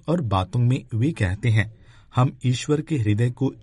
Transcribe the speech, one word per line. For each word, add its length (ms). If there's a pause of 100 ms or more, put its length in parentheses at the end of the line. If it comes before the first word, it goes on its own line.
और 140
बातों 380
में 340
वे 180
कहते 380
हैं, 240 (420)
"हम 300
ईश्वर 360
के 160
हृदय 320
को 340